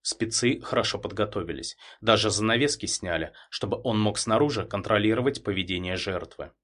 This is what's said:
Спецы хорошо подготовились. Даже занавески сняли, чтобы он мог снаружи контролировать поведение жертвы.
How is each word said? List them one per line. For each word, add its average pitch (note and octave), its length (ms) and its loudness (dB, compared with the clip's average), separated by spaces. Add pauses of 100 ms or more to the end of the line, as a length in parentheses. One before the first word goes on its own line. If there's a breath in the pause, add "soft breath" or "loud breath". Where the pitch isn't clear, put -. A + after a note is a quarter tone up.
Спецы - 600 0
хорошо - 360 0
подготовились. G2 800 -4 (240 loud breath)
Даже A2 280 6
занавески A2+ 580 0
сняли, E2 440 -2 (180 loud breath)
чтобы G#2 340 -4
он A2 160 2
мог G#2+ 180 2
снаружи A#2 480 2
контролировать A2 800 2
поведение F#2 540 -2
жертвы. F2+ 540 -6 (120)